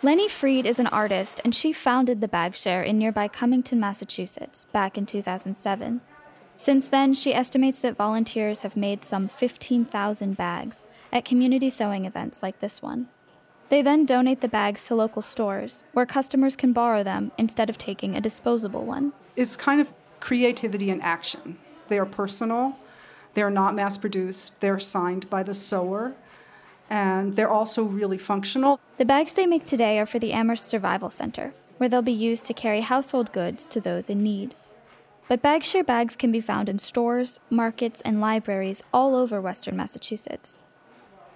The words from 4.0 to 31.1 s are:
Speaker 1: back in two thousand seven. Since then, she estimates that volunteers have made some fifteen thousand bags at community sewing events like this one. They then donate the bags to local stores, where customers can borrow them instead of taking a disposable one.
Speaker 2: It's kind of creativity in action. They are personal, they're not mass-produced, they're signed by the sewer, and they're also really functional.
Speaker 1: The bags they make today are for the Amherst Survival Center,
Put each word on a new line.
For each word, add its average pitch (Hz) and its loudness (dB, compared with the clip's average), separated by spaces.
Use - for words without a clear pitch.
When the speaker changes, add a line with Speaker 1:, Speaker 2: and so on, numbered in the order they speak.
Speaker 1:
back 196 -2
in 202 -2
two 202 -6
thousand 190 -6
seven. 208 -4
Since 269 2
then, 269 4
she - 0
estimates 262 2
that 240 -2
volunteers 214 0
have 196 -6
made 202 -2
some 190 -2
fifteen 247 0
thousand 208 -4
bags 175 -6
at 247 -2
community 254 4
sewing 202 -2
events - -8
like 190 -6
this - -8
one. 247 -6
They 285 6
then 285 6
donate 254 4
the 247 0
bags 208 0
to 233 0
local 220 0
stores, 208 -4
where 247 4
customers 269 2
can 254 4
borrow 233 4
them 196 -2
instead 226 0
of - -8
taking 196 -6
a 202 -2
disposable 220 -2
one. 269 -2
Speaker 2:
It's 247 0
kind 285 2
of 285 0
creativity 233 0
in 185 -2
action. 170 -6
They 208 0
are 190 2
personal, 226 -2
they're 208 2
not 196 2
mass-produced, 196 -4
they're 196 2
signed 185 -2
by 190 0
the 196 -4
sewer, 196 -2
and 196 2
they're 214 2
also 220 2
really 196 -2
functional. 262 2
Speaker 1:
The 254 2
bags 285 4
they 381 4
make 339 2
today 220 2
are 214 2
for 233 -4
the 220 -2
Amherst 226 0
Survival 190 -2
Center, - -6